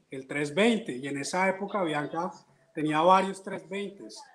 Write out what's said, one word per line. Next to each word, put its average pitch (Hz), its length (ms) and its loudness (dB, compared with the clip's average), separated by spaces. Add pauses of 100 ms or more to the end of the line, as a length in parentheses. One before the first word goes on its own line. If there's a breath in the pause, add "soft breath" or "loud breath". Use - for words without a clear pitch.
el 135 160 -10
trescientos 147 300 -4
veinte. 214 380 2
Y 131 160 -8
en 139 80 -4
esa 185 320 0
época 196 320 -2
Avianca 160 500 -2 (420)
tenía 151 280 0
varios 190 400 6
trescientos 180 280 -10
veinte. 196 340 -8 (320)